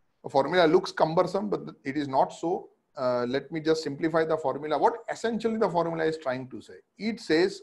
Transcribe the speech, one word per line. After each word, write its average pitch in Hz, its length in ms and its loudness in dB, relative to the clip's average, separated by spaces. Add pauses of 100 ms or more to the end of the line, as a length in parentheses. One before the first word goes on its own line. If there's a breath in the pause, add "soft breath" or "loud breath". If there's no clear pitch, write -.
(220)
The - 80 -12
formula 160 360 4
looks 185 260 4
cumbersome, 180 580 0
but 156 100 -2 (240)
it 139 140 -4
is 139 100 -4
not 139 240 2
so. - 380 -6 (260)
Uh, 123 320 0
let 139 240 -4
me 160 80 -6
just 160 220 0
simplify 160 420 0
the 160 140 0
formula. 143 400 -2
What 220 160 2 (180)
essentially 226 460 -2
the 208 100 2
formula 165 380 -2
is 160 100 -2
trying 127 320 -6
to 107 140 -14
say? - 160 -20 (180)
It 214 240 -6
says 175 420 2